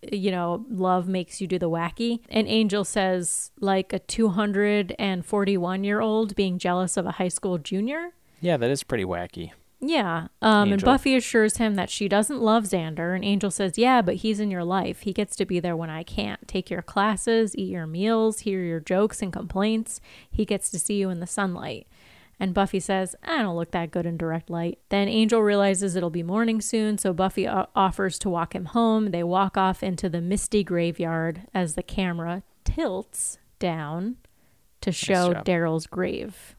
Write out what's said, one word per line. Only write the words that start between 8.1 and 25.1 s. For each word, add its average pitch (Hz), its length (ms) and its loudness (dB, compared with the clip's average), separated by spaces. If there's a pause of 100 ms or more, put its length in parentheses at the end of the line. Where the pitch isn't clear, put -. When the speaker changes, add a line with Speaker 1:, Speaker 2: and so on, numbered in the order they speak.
Speaker 2:
Yeah, 170 160 2
that 120 140 2
is 139 120 0
pretty 110 220 -2
wacky. 90 480 -6 (300)
Speaker 1:
Yeah. 196 460 -2 (140)
Um, 214 220 6
and 202 80 4
Speaker 2:
Angel. 196 140 2
Speaker 1:
Buffy 262 300 4
assures 220 400 2
him 220 200 0
that 180 140 -2
she - 180 -4
doesn't 214 320 2
love 220 240 4
Xander. 170 500 -2
And 185 100 -2
Angel 202 260 2
says, 185 280 -2
"Yeah, 247 240 6
but 185 140 2
he's 214 240 -2
in 208 100 -2
your 180 140 -4
life. 185 360 -2
He 196 120 -4
gets - 240 -4
to 190 100 0
be 180 140 0
there 170 160 -2
when 165 140 -6
I 160 120 -8
can't. - 460 -6
Take - 220 -4
your 175 120 -4
classes, 220 720 2
eat 190 140 -4
your 175 160 -6
meals, 214 540 0
hear 190 220 -2
your 170 180 -2
jokes 196 420 0
and 185 100 -4
complaints. 214 680 -2 (300)
He 214 140 0
gets - 260 -2
to 180 80 -8
see 208 200 -2
you 190 120 0
in 175 100 -4
the 175 60 -6
sunlight." 180 600 -4 (560)
And 190 120 0
Buffy 196 260 2
says, 190 420 0
"I 311 200 -2
don't 185 140 -2
look 170 160 -4
that 170 180 -2
good 175 160 -2
in 170 120 -2
direct 165 320 -2
light." 170 280 -4 (120)
Then 202 180 2
Angel 220 340 4